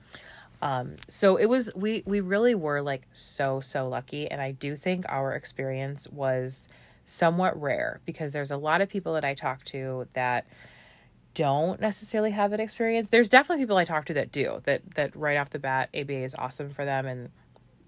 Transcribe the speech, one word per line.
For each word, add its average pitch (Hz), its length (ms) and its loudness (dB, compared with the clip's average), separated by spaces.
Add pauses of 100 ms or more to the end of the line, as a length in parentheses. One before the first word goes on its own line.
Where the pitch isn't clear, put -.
(640)
Um, 131 340 -2 (120)
so 190 280 6
it 208 100 4
was, 240 280 2
we, 208 320 -2
we 202 140 2
really 208 340 4
were, 151 280 0
like, 139 200 -4 (100)
so, 135 480 -4
so 135 280 -4
lucky. 135 420 -6
And 143 100 -6
I 135 120 -4
do 143 240 -6
think 180 320 -2
our 135 260 -2
experience 135 760 -6
was 131 600 -2 (360)
somewhat 170 560 2
rare, 71 460 -2
because 151 260 -6
there's 143 200 -4
a 143 40 0
lot 151 240 2
of 196 80 2
people 165 260 -2
that 151 100 0
I 139 100 0
talk 131 320 -4
to 131 460 -6
that 127 340 0 (880)
don't 156 460 2
necessarily 214 520 0
have 202 180 2
that 214 100 -2
experience. 226 500 -2
There's 226 180 6
definitely 285 360 6
people 208 120 2
I 180 80 6
talk 156 220 -2
to 160 80 -4
that 139 180 -2
do, 113 320 -2
that, - 300 -2
that 143 200 -2
right 147 220 0
off 143 140 0
the 151 80 -6
bat, 131 360 0
A 147 80 -4
B 143 120 -6
A 131 100 -2
is 131 120 -6
awesome 143 340 -6
for 143 140 -6
them. 135 220 0
And, 127 240 -8 (580)